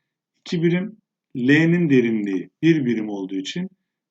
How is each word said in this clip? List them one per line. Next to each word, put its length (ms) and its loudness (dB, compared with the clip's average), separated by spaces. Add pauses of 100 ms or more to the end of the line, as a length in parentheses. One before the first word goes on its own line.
(400)
iki 220 -4
birim, 340 -2 (400)
L'nin 540 2
derinliği 600 0 (120)
bir 240 4
birim 220 -2
olduğu 260 -8
için 340 -8 (420)